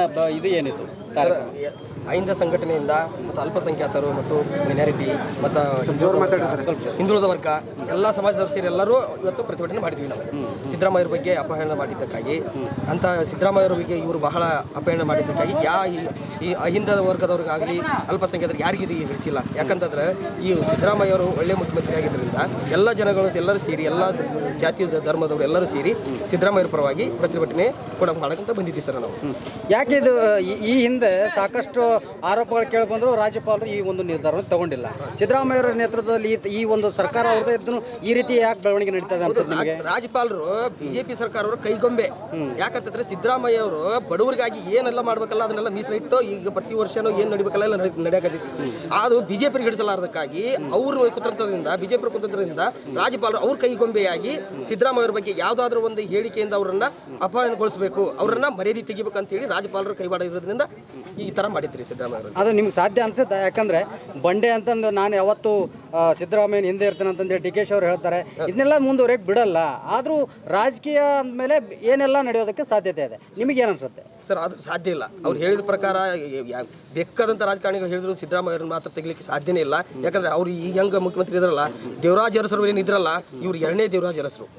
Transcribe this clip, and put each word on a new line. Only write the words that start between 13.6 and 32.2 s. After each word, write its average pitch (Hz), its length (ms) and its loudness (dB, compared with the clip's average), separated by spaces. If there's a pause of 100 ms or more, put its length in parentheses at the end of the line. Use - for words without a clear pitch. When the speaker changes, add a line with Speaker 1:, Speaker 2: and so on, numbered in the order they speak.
Speaker 2:
ಬಗ್ಗೆ 175 240 -2
ಇವರು 165 220 -2
ಬಹಳ 147 240 0 (320)
ಅಪಹರಣ 143 260 0
ಮಾಡಿದ್ದಕ್ಕಾಗಿ 151 500 0
ಯಾ-, 190 400 2
ಈ, 170 160 -4 (420)
ಈ 175 40 0
ಅಹಿಂದ 202 360 0
ವರ್ಗದವ್ರಿಗಾಗಲಿ 175 880 2 (280)
ಅಲ್ಪಸಂಖ್ಯಾತರಿಗೆ 170 560 -2
ಯಾರಿಗೂ 190 200 0
ಇದು 175 100 -4
ಹಿಡಿಸಿಲ್ಲ. 143 440 -4 (180)
ಯಾಕಂತಂದ್ರೆ 151 500 0 (400)
ಈ 185 80 2
ಸಿದ್ದರಾಮಯ್ಯವರು 185 720 2
ಒಳ್ಳೆ 175 300 0
ಮುಖ್ಯಮಂತ್ರಿ 165 420 -2
ಆಗಿದ್ದರಿಂದ 139 400 -2 (360)
ಎಲ್ಲ 196 200 4
ಜನಗಳು 196 460 2
ಎಲ್ಲರೂ 185 200 2
ಸೇರಿ, 156 260 -2
ಎಲ್ಲ 175 280 2 (460)
ಜಾತಿ 160 280 0
ಧರ್ಮದವರು 151 580 0
ಎಲ್ಲರೂ 170 220 2
ಸೇರಿ 139 280 0 (360)
ಸಿದ್ದರಾಮಯ್ಯರ 185 420 4
ಪರವಾಗಿ 147 380 0
ಪ್ರತಿಭಟನೆ 170 600 0 (280)
ಕೂಡ 180 100 4
ಮಾಡಕ್ಕಂತ 165 420 -2
ಬಂದಿದ್ದೀವಿ 165 340 -4
ಸರ್ 135 100 -2
ನಾವು. 117 180 -6
Speaker 1:
ಹ್ಮ್. 139 220 -6 (360)
ಯಾಕೆ 247 240 4
ಇದು, 233 440 6
ಈ, 185 120 0
ಈ 226 300 2
ಹಿಂದೆ 220 480 4
ಸಾಕಷ್ಟು 226 720 2 (240)